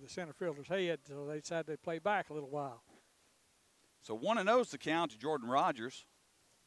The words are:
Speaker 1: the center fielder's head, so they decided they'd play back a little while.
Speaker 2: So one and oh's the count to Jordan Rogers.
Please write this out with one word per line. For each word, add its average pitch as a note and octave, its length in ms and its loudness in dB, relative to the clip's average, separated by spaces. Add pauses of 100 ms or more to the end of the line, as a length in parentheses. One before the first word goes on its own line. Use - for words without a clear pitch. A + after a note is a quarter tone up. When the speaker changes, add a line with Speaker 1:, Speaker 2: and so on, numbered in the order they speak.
Speaker 1:
the C3+ 60 -18
center E3+ 240 -8
fielder's D3 340 -4
head, E3+ 400 0
so C#3+ 180 -8
they D3+ 140 -4
decided D#3+ 280 -4
they'd D#3 160 -6
play E3 180 -4
back F#3+ 300 2
a D3 40 -8
little D3 140 -6
while. C#3 340 -6 (1200)
Speaker 2:
So - 140 -8
one G3 220 2
and F#3+ 100 2
oh's A#3+ 240 6
the C#3+ 60 -8
count D#3+ 340 2
to G#2+ 60 -18
Jordan C3 300 0
Rogers. C3+ 560 2 (600)